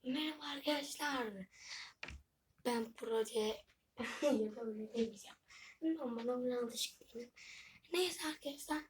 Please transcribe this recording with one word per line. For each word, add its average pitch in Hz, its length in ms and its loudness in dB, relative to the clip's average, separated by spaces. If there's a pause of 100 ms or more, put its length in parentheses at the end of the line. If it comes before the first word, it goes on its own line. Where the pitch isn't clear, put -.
Merhaba 302 380 0 (120)
arkadaşlar. 285 680 0 (1400)
Ben 233 280 2
proje 226 460 2
<laughs> 214 180 4 (680)
ya 220 340 4
da 233 40 -8
öyle 214 340 -4
demeyeceğim. - 420 0 (460)
Bilmiyorum, 302 340 2
bana 240 220 2
buna 247 200 2
alışık - 560 -4
değilim. 240 160 -8 (640)
Neyse 349 360 2
arkadaşlar. 302 500 -2 (120)